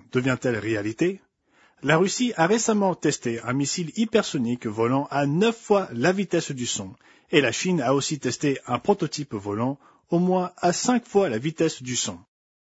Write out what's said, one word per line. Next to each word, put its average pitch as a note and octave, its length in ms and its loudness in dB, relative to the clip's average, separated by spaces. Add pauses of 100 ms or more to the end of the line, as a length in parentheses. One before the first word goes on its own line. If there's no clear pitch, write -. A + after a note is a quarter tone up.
(120)
devient-elle B2+ 460 0
réalité ? A2 640 -2 (640)
La C#3+ 140 4
Russie G3+ 400 0
a E3 100 4
récemment G3+ 480 2
testé B2 480 -2
un A#2+ 120 -4
missile C#3+ 420 -2
hypersonique D3 680 0
volant A#2 440 0
à C#3+ 160 0
neuf G3 300 2
fois F#3+ 360 0
la B2+ 200 2
vitesse F3+ 400 -2
du B2 140 -6
son, G2 280 -8 (380)
et E3 80 6
la B2 100 4
Chine F3 300 -2
a C3+ 120 2
aussi C#3 280 -2
testé C3+ 460 -2
un A#2+ 120 -2
prototype D3+ 560 -2
volant G#2 440 -4 (320)
au E3+ 80 2
moins F3+ 380 0
à F3 160 0
cinq A#3+ 320 0
fois G3 240 2
la A2+ 80 -2
vitesse D#3 460 -2
du B2 120 -6
son. G2 240 -4 (500)